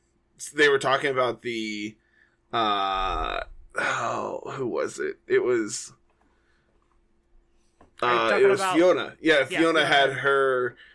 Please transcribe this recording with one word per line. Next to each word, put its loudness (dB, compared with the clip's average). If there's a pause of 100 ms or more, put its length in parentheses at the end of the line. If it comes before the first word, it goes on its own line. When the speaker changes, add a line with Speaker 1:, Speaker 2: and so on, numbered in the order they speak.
(380)
Speaker 1:
s-, -14
they 4
were 4
talking 0
about -2
the, -6 (580)
uh, -2 (360)
oh, -4 (120)
who -6
was -6
it? -8
It 2
was, -4 (2000)
Speaker 2:
Are 2
you 2
Speaker 1:
uh, 2
Speaker 2:
talking 4
Speaker 1:
it 6
was 2
Speaker 2:
about 0
Speaker 1:
Fiona. 4
Yeah, 4
Speaker 2:
Yeah, 0
Speaker 1:
Fiona 2
had 4
Speaker 2:
Fiona. -6
Speaker 1:
her, 0 (180)